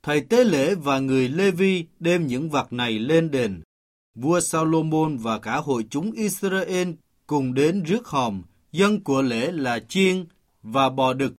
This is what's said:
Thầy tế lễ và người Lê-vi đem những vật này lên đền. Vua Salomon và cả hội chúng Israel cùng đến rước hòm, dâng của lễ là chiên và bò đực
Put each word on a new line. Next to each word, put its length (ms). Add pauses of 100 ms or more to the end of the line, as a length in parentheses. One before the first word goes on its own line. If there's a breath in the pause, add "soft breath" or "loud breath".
Thầy 180
tế 220
lễ 320
và 240
người 300
Lê-vi 560 (140)
đem 280
những 220
vật 240
này 260
lên 320
đền. 300 (540)
Vua 240
Salomon 800
và 220
cả 180
hội 320
chúng 220
Israel 760 (380)
cùng 260
đến 300
rước 240
hòm, 340 (300)
dâng 320
của 180
lễ 300
là 280
chiên 460 (380)
và 260
bò 240
đực 260